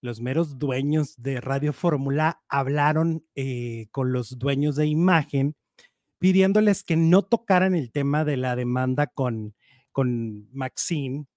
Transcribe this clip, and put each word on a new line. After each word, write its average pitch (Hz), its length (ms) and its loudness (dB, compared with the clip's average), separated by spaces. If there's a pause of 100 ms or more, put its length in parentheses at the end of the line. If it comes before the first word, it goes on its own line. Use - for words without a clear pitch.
los 120 200 -8
meros 139 380 -2
dueños 143 580 0
de 123 240 -6
Radio 139 320 -2
Fórmula 151 760 0
hablaron, 147 760 0 (100)
eh, 120 560 -6
con 127 200 -2
los 123 280 -4
dueños 139 360 0
de 151 120 2
Imagen 151 680 2 (640)
pidiéndoles 190 640 4
que 165 140 -2
no 165 260 6
tocaran 190 520 2
el 131 160 -4
tema 147 340 0
de 143 120 -2
la 127 180 -2
demanda 127 520 0
con, 113 480 -4 (360)
con 113 600 -4
Maxine 139 720 -6 (120)